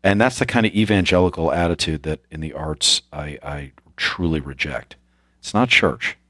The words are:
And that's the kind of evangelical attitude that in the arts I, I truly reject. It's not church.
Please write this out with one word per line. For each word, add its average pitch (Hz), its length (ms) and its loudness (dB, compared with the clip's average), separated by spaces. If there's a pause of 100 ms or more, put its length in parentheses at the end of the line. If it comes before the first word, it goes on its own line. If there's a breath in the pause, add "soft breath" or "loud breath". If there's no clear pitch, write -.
And 101 180 4
that's 123 180 4
the 131 60 2
kind 113 220 2
of 98 80 0
evangelical 92 760 4
attitude 82 520 -2
that 76 180 -6 (100)
in 80 100 -12
the 78 120 -8
arts 76 580 -2
I, 147 320 -12
I 143 300 -12 (240)
truly 82 440 0
reject. 67 560 -8 (420)
It's - 160 -14
not 120 160 2
church. - 480 0 (120)